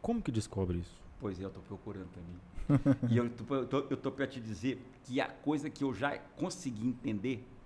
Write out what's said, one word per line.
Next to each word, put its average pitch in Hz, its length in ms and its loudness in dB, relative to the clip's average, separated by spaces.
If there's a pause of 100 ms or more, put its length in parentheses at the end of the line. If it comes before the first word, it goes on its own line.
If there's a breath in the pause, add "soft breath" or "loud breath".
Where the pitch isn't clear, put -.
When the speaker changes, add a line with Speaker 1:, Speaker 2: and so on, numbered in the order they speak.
Speaker 1:
Como 233 200 2
que - 80 2
descobre 95 480 2
isso? 85 160 -6 (240)
Speaker 2:
Pois 95 220 -4
é, 98 40 -4
eu 95 60 -4
tô 92 100 -12
procurando 95 500 -10
também. 90 920 2
<laughs> 120 60 2
E 117 60 8
eu 120 140 6
tô, 117 240 -4
eu 127 120 2
tô, 135 120 2 (120)
eu 135 60 2
tô 131 160 -2
pra 139 140 0
te 131 140 -8
dizer 110 420 -2 (220)
que 123 160 0
a 127 80 2
coisa 151 420 0
que - 120 -4
eu 131 120 2
já 139 240 0 (180)
consegui 127 500 -2
entender 117 600 0 (200)